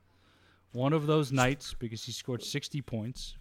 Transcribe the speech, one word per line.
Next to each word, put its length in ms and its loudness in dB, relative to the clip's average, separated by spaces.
one 220 2
of 120 2
those 260 4
nights 460 4
because 240 -6
he 100 -8
scored 300 -6
sixty 380 -6
points, 600 -8